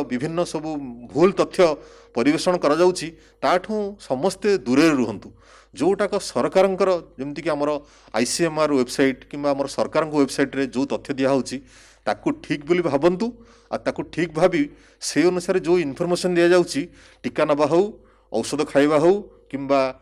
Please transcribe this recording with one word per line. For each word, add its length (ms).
ବିଭିନ୍ନ 400
ସବୁ 260
ଭୁଲ 180
ତଥ୍ୟ 280
ପରିବେଷଣ 440
କରାଯାଉଛି, 500
ତାଠୁ 340
ସମସ୍ତେ 580
ଦୂରରେ 320
ରୁହନ୍ତୁ। 400
ଯେଉଁଟାକ 420
ସରକାରଙ୍କର, 720
ଯେମିତିକି 300
ଆମର 200
ଆଇ 100
ସି 180
ଏମ୍ 160
ଆର୍ 140
ୱେବସାଇଟ୍ 560
କିମ୍ବା 200
ଆମର 180
ସରକାରଙ୍କ 480
ୱେବସାଇଟ୍ରେ 520
ଯେଉଁ 180
ତଥ୍ୟ 280
ଦିଆହେଉଛି, 440
ତାକୁ 240
ଠିକ୍ 340
ବୋଲି 160
ଭାବନ୍ତୁ। 460
ଆଉ 60
ତାକୁ 260
ଠିକ୍ 300
ଭାବି 280
ସେଇ 240
ଅନୁସାରେ 340
ଯେଉଁ 180
ଇନଫର୍ମେସନ୍ 580
ଦିଆଯାଉଛି, 460
ଟିକା 220
ନେବା 200
ହଉ, 180
ଔଷଧ 300
ଖାଇବା 340
ହଉ, 240
କିମ୍ବା 600